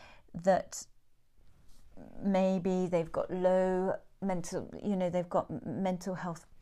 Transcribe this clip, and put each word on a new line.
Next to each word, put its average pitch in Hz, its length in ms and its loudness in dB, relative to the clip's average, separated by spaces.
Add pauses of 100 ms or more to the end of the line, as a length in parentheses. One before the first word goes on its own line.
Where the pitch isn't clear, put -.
(340)
that - 520 0 (1400)
maybe 190 640 2
they've 165 240 0
got - 200 -2
low 185 640 2 (260)
mental, 185 480 -4 (140)
you 202 140 0
know, 180 120 2
they've 175 200 -2
got - 200 0
m-, - 340 -4
mental 185 320 -2
health 170 300 -8 (160)